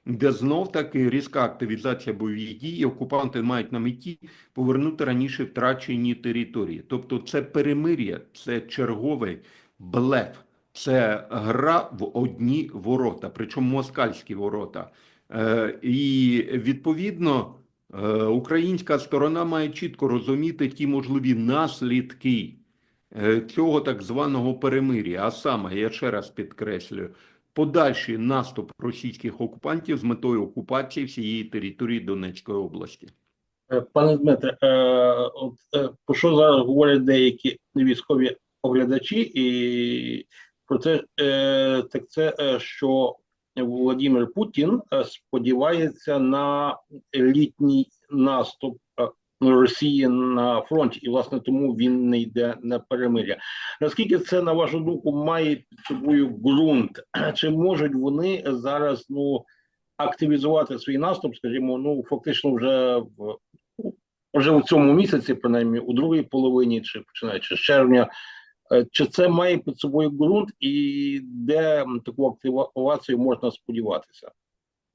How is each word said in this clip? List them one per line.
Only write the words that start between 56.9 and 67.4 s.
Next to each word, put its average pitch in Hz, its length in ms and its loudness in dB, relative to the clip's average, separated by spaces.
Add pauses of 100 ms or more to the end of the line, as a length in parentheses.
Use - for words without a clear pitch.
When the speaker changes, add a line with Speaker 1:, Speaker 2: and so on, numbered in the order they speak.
Speaker 2:
<clears throat> 151 220 -2
Чи 156 160 0
можуть 156 440 2
вони 151 520 0
зараз, 139 600 -2
ну, 139 360 -2 (520)
активізувати 147 800 0
свій 135 200 -4
наступ, 165 380 -2
скажімо, 127 420 -2
ну, 139 300 -2
фактично 139 460 -2
вже 127 420 2
в, 107 400 -6 (1000)
вже 147 160 4
у 147 120 8
цьому 143 300 6
місяці, 165 420 2
принаймні, 117 440 0
у 120 140 -4
другій 156 300 2
половині, 127 580 2
чи 110 200 -10
починаючи 98 560 -8